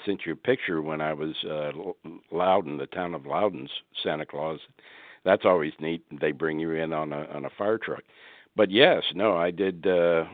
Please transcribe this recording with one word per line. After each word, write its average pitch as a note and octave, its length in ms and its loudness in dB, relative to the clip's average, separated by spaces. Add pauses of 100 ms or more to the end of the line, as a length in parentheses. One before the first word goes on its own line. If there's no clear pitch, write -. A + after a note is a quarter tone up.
sent G2 180 -4
you E2+ 80 -4
a D2+ 40 -8
picture F2+ 440 -2
when D#2 220 -4
I D#2 100 -2
was, D#2 220 -6 (100)
uh, D2+ 340 -6
L-, F#2 180 -10 (340)
Loudon, F2+ 480 0
the C#2 80 -6
town F2 280 -6
of C#2+ 120 -10
Loudon's D2+ 440 -2 (320)
Santa D#2 220 -4
Claus. D#2 340 -6 (680)
That's F#2+ 200 4
always E2+ 360 4
neat. E2 220 -4 (180)
They D#2 120 2
bring D#2 260 -2
you D#2+ 140 -2
in D#2+ 200 -2
on D#2 200 -4
a, D2 120 -6 (100)
on C#2+ 100 -8
a C#2 120 -8
fire G#2+ 220 0
truck. - 240 -8 (540)
But G#2 140 6
yes, A#2+ 320 6 (120)
no, G2 220 2
I E2+ 140 2
did, F2 360 -2
uh, E2+ 480 4